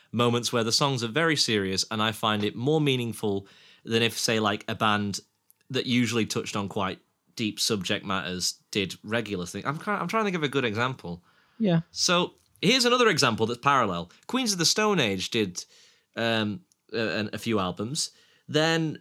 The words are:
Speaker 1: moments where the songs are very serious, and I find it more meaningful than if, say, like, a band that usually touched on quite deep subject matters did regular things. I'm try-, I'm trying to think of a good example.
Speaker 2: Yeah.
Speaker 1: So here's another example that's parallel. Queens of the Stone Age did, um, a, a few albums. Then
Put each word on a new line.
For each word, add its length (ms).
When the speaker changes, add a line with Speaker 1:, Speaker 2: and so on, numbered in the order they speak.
Speaker 1:
moments 400
where 100
the 80
songs 320
are 60
very 260
serious, 560
and 100
I 120
find 320
it 100
more 240
meaningful 680
than 180
if, 160
say, 220
like, 300
a 60
band 440
that 160
usually 400
touched 300
on 140
quite 300
deep 240
subject 460
matters 540
did 320
regular 420
things. 200
I'm 120
try-, 220
I'm 80
trying 160
to 40
think 100
of 60
a 40
good 160
example. 580
Speaker 2:
Yeah. 220
Speaker 1:
So 440
here's 240
another 240
example 360
that's 140
parallel. 500
Queens 260
of 40
the 80
Stone 360
Age 300
did, 340
um, 460
a, 400
a 40
few 220
albums. 520
Then 540